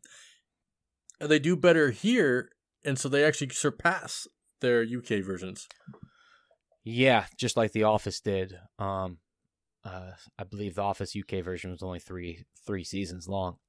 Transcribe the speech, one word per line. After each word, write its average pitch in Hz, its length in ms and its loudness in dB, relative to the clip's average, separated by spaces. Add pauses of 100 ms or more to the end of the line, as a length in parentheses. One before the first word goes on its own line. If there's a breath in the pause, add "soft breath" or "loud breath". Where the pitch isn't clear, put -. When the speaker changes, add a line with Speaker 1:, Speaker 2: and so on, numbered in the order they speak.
(1200 soft breath)
Speaker 1:
and 147 100 -2
they 151 100 8
do 165 160 2
better 156 360 6
here, 160 580 2 (360)
and 139 120 -2
so 135 120 -4
they 143 140 4
actually 147 260 2
surpass - 800 -2 (340)
their 120 200 4
U 117 200 -4
K 104 200 0
versions. 92 460 -8 (1160 loud breath)
Speaker 2:
Yeah, 120 420 4 (120)
just 120 200 -2
like 113 160 2
The 107 100 2
Office 107 380 2
did. 95 360 -2 (220)
Um, 95 380 -6 (680)
uh, 92 280 -14 (260)
I 101 60 -12
believe 101 320 -8
The 101 60 -2
Office 98 340 -2
U 101 80 -6
K 95 180 -6
version 90 300 -8
was 90 120 -12
only 90 160 -8
three, 87 460 -12 (200)
three 98 180 -6
seasons 90 440 -8
long. 95 300 -4 (120)